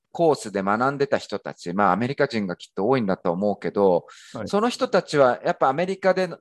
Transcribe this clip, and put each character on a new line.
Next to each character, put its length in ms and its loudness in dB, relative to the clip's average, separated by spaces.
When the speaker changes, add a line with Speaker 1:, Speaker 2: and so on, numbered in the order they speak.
Speaker 1:
コ 200 2
ー 20 2
ス 180 -8
で 100 -2
学 280 2
ん 80 -4
で 80 0
た 120 0
人 200 -8
た 160 -12
ち、 180 -10
ま 160 4
あ、 40 4
ア 40 2
メ 120 0
リ 60 -6
カ 140 0
人 180 -4
が 100 -6
き 140 -18
っ 40 -20
と 120 -2
多 100 2
い 60 0
ん 40 -2
だ 100 0
と 160 -2
思 220 -2
う 40 -12
け 120 -6
ど、 360 2
Speaker 2:
は 100 -10
い。 40 -10
Speaker 1:
そ 120 -2
の 80 0
人 180 -4
た 160 0
ち 160 -2
は 260 4
や 80 0
っ 60 -8
ぱ 100 2
ア 40 2
メ 140 -2
リ 120 -6
カ 160 2
で 120 -2
の、 140 -10